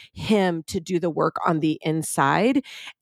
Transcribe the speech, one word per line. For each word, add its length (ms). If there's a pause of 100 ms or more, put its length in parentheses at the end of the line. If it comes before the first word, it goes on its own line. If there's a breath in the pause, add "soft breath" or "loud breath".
(140)
him 500
to 160
do 200
the 100
work 360
on 160
the 200
inside. 840 (380 loud breath)